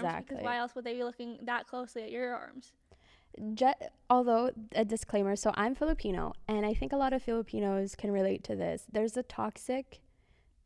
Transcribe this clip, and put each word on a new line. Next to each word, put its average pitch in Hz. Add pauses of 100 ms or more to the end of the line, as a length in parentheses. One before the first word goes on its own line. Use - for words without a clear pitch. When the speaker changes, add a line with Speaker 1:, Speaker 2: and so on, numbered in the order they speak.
Speaker 1:
because 165 (100)
Speaker 2:
Exactly. -
Speaker 1:
why 240
else 240
would 240
they 240
be 247
looking 240
that 240
closely 240
at 220
your 247
arms? - (840)
Speaker 2:
Ju-, 254 (360)
although, 240 (240)
a 220
disclaimer, 202
so 208
I'm 226
Filipino, 202 (120)
and 214
I 214
think 269
a 277
lot 269
of 262
Filipinos 208
can 202
relate 196
to 220
this. 170
There's 220
a 247
toxic - (640)